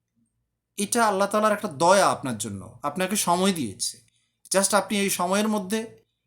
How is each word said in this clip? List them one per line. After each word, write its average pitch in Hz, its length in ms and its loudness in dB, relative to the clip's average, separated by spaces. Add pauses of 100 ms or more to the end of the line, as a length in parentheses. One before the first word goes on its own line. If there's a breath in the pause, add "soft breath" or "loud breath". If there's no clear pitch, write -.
(760)
এটা 214 300 0
আল্লাহ 196 220 0
তাআলার 214 240 2
একটা 208 160 -4
দয়া 170 420 4
আপনার 123 280 -4
জন্য, 101 440 -10
আপনাকে 180 340 -4
সময় 185 360 2
দিয়েছে। 123 460 -8 (520)
Just 196 260 2
আপনি 196 240 0
এই 196 100 0
সময়ের 196 380 0
মধ্যে 214 580 -6 (200)